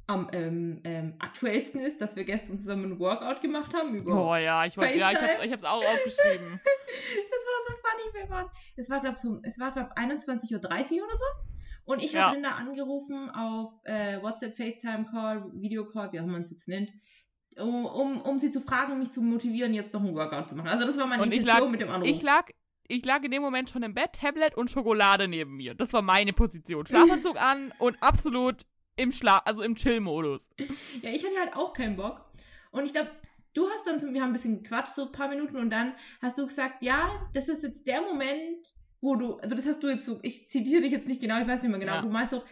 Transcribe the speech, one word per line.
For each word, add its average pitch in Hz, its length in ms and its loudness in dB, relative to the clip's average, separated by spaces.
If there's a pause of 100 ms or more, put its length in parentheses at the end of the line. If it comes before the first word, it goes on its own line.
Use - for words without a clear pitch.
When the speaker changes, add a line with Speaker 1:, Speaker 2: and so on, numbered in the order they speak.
Speaker 1:
am, 190 260 0
ähm, 170 500 -2
ähm, 160 360 -6
aktuellsten 240 600 -2
ist, 277 220 -4
dass 208 140 -4
wir 190 100 -8
gestern 202 320 -4
zusammen 196 360 -4
ein 175 60 -8
Workout 226 400 -2
gemacht 294 340 -4
haben 311 220 -2
über 180 360 2
Speaker 2:
Oh 170 40 4
ja, 165 300 4
ich 175 120 -4
wollte, 226 200 2
ja, 190 140 6
ich 208 60 4
hab's, 311 100 2
Speaker 1:
FaceTime. 330 180 2
Speaker 2:
ich 233 80 -4
hab's 214 100 -6
auch - 200 2
aufgeschrieben. 554 840 2
Speaker 1:
<laughs> 539 40 6 (240)
Das 494 540 -4
war 480 200 0
so 466 140 -6
funny, 440 440 -4
wir 381 40 -10
waren, 370 200 -6 (260)
es 247 140 -10
war, 269 100 -2
glaub, 262 160 -4
so, 226 280 -6
es 233 160 -10
war, 262 120 -6
glaub, 254 240 -8
einundzwanzig 247 580 -4
Uhr 202 60 -4
dreißig 262 420 -2
oder 427 120 -6
so. 466 100 -2 (640)
Und 254 180 -2
ich 302 80 -4
Speaker 2:
Ja. 190 160 4
Speaker 1:
hab 170 60 4
Linda 285 160 -2
angerufen 277 800 -6
auf, 226 420 -6 (140)
äh, 202 360 -4
WhatsApp, 220 360 -6
FaceTime-Call, 220 960 -4
Videocall, 208 580 -6
wie 170 80 -6
auch 165 60 -4
immer 180 80 -2
man's 170 180 -6
jetzt - 160 -16
nennt, 196 240 -4 (680)
um, 240 280 -2
um, 277 360 -2
um 277 180 -2
sie 269 120 2
zu 277 80 -4
fragen, 269 400 0
mich 262 120 -2
zu 254 100 -6
motivieren, 233 520 2
jetzt 208 200 -2
noch 208 100 0
ein 185 100 0
Workout 151 360 -4
zu 127 60 -10
machen. 160 120 -6
Also 233 180 2
das 277 120 0
war 269 100 0
meine 240 160 2
Speaker 2:
Und 226 80 4
ich 262 80 2
Speaker 1:
Intention 240 240 6
Speaker 2:
lag, 269 80 2
Speaker 1:
mit 226 100 -2
dem 202 80 -2
Anruf. 180 200 0
Speaker 2:
ich 165 120 0
lag, 302 280 4 (380)
ich 247 180 -2
lag 269 180 2
in 277 80 -4
dem 277 100 0
Moment 262 280 -2
schon 247 140 -4
im 214 100 -6
Bett, 285 200 0
Tablet 302 420 2
und 240 140 -2
Schokolade 202 600 6
neben 156 260 -4
mir. 127 180 -8
Das - 200 -2
war 226 80 6
meine 196 320 6
Position. 170 520 2
Schlafanzug 339 520 8
Speaker 1:
<laughs> - 40 -2
Speaker 2:
an 269 380 4
und 247 220 4
absolut 254 640 4 (320)
im 247 140 2
Schla-, 226 340 6
also 214 160 0
im 220 140 0
Chill-Modus. 165 720 0 (520)
Speaker 1:
Ja, 226 80 -8
ich 302 140 -2
hatte 392 160 -2
halt 359 160 -2
auch 311 160 -2
keinen 220 240 -2
Bock. 196 340 -8 (420)
Und 277 140 -2
ich 277 80 -6
glaub, 311 140 0 (460)
du 349 160 2
hast 427 160 -6
dann 320 140 0
zu, 277 140 -4
wir 269 80 0
haben 254 80 2
ein 240 40 2
bisschen 220 300 -2
gequatscht, - 320 -6
so 277 120 -4
ein - 40 -16
paar 277 160 -4
Minuten, 285 300 -4
und 233 140 0
dann 240 220 0 (280)
hast 247 160 -4
du 277 80 0
gesagt, 262 360 -6
„Ja, 285 280 2 (240)
das 269 160 -2
ist 302 140 -4
jetzt - 220 -10
der 262 160 0
Moment, 320 640 -4 (360)
wo 269 140 2
du“, 233 220 -2
also 226 180 -6
das 262 100 -2
hast 294 180 -2
du 285 60 0
jetzt 254 160 -2
so, 226 160 -6
ich - 300 -8
zitiere 269 320 4
dich 269 80 0
jetzt 262 160 -2
nicht 262 120 -4
genau, 226 220 0
ich 226 60 0
weiß 247 160 0
nicht 240 80 2
mehr 196 80 -2
genau, 190 160 -2
Speaker 2:
Ja. 160 60 0
Speaker 1:
du 226 80 -2
meinst 226 220 0
so, 247 200 -4